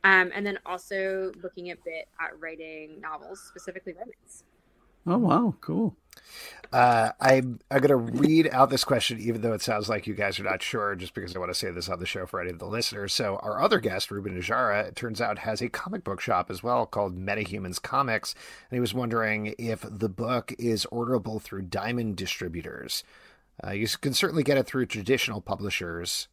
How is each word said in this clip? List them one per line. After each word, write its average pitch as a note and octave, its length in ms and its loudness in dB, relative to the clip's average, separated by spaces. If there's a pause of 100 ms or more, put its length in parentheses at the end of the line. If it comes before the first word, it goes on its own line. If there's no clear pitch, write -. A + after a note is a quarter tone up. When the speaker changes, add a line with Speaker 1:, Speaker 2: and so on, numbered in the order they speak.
Speaker 1:
um, F#3 280 8
and G3+ 120 -4
then G3 200 -2
also F#3+ 640 -4 (100)
looking F3 300 -10
a D#3+ 120 -10
bit D#3+ 240 -10 (140)
at D#3+ 180 -8
writing D#3+ 640 -12
novels, D#3+ 400 -10
specifically F#3 520 -14
romance. - 500 -18 (640)
Speaker 2:
Oh, F3 120 4
wow. A3+ 420 4
Cool. F3 380 -2 (720)
Speaker 3:
Uh, A#2+ 480 6
I'm, B2+ 400 4 (100)
I'm C#3 120 4
gonna C#3 160 8
read C#3+ 560 6
out C3+ 160 8
this C3+ 160 2
question, A#2 340 2
even A2+ 220 -2
though A2+ 120 2
it G#2 80 -2
sounds G#2+ 280 0
like G#2+ 180 -2
you G#2+ 80 -4
guys G2 240 0
are G2+ 40 -6
not F#2+ 200 -2
sure, G2+ 320 -2
just F2+ 180 -10
because F2+ 220 -8
I F#2 40 -4
wanna F2+ 140 -4
say F#2 180 -2
this F2 180 -6
on F2+ 100 -2
the F2+ 60 -4
show F#2 200 -4
for F#2+ 160 -6
any F2+ 100 -4
of E2 80 -10
the F2 80 -10
listeners. G2+ 460 -4
So G2+ 300 0
our G#2+ 180 -2
other E3+ 180 4
guest, G2 300 -2
Ruben G2+ 300 -6
Najara, G#2 480 2
it F2+ 80 -12
turns A2+ 260 -6
out G#2+ 180 -2
has A2 220 -4
a B2 80 -2
comic - 360 -8
book F#2+ 160 -4
shop F2+ 280 2
as F#2 140 -8
well A#2+ 220 2
called G2 340 -2
Metahumans F#2+ 640 -4
Comics. C3 520 0 (380)
And B2 60 -2
he - 20 0
was A#2 140 0
wondering A2 680 0
if A2+ 280 -4
the G#2 220 -2
book A2+ 480 -2
is A2+ 340 0
orderable A#2 500 -2
through G2 220 -8
Diamond A2 520 -2
distributors. E2+ 880 -6 (600)
Uh, F#2+ 80 -6
you G2+ 120 0
s-, A2 140 0
can C#3 160 0
certainly D#3+ 300 2
get C#3 140 6
it B2+ 80 4
through B2+ 220 0
traditional G#2+ 540 0
publishers F2+ 920 -4